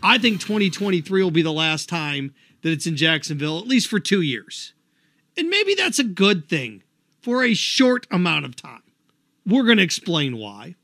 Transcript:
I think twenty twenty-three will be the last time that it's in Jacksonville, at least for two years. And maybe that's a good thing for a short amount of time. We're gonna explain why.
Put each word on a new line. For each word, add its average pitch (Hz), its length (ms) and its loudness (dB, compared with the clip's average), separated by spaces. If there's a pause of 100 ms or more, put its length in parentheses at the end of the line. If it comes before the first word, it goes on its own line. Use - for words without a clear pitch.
I 220 140 4
think 220 240 0
twenty 208 300 0
twenty-three 190 520 0
will 185 80 2
be 160 120 2
the 156 100 0
last 156 380 -2
time 143 440 -6 (280)
that 160 80 0
it's 156 160 -2
in 165 100 -2
Jacksonville, 156 640 0
at 208 80 -10
least 247 200 2
for 214 140 0
two 196 220 2
years. 123 500 -6 (640)
And 330 140 -2
maybe 403 240 2
that's 370 240 -2
a 277 60 4
good 196 440 2
thing 117 340 -4 (380)
for 247 240 -2
a 240 80 2
short 247 580 2
amount 165 360 0
of 123 100 -14
time. 123 260 -20 (640)
We're 247 180 4
gonna 226 180 6
explain 151 560 -2
why. 107 460 -14